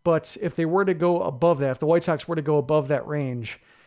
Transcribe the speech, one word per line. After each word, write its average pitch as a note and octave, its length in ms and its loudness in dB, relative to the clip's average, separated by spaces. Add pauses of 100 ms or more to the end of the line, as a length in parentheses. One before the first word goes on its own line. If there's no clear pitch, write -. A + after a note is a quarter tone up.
But D#3+ 380 0
if F3 160 -4
they E3 100 0
were F#3+ 180 2
to F#3 100 2
go E3+ 280 2
above C#3+ 380 2
that, C3+ 100 0
if B2+ 80 -4
the D#3 80 -2
White E3+ 180 4
Sox D#3+ 240 -2
were E3+ 80 -2
to D#3 60 -4
go D3+ 160 2
above C#3+ 300 2
that C#3+ 180 0
range, B2+ 540 -6 (260)